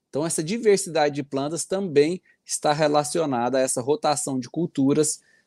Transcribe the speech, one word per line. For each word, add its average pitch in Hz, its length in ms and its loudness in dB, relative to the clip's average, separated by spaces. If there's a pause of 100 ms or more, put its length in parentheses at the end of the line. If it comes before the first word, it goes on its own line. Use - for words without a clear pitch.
(100)
Então, 151 160 -4
essa 165 160 -4
diversidade 175 720 2
de 143 80 -4
plantas 143 420 -4
também 180 560 2 (240)
está - 280 -2
relacionada 147 840 0
a - 20 2
essa 131 200 0
rotação 143 600 -2
de 120 100 -10
culturas 147 720 0 (260)